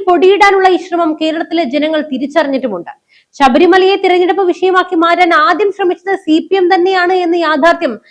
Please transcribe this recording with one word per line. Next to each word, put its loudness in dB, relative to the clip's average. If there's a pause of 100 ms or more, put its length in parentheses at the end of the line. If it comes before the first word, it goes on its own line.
പൊടിയിടാനുള്ള 4
ഈ 0
ശ്രമം -4
കേരളത്തിലെ -4
ജനങ്ങൾ -4
തിരിച്ചറിഞ്ഞിട്ടുമുണ്ട്. -6 (460)
ശബരിമലയെ 4
തിരഞ്ഞെടുപ്പ് 0
വിഷയമാക്കി -2
മാറ്റാൻ 0
ആദ്യം 0
ശ്രമിച്ചത് -4
സി -2
പി 0
എം 2
തന്നെയാണ് 0
എന്ന -2
യാഥാർത്ഥ്യം 0 (180)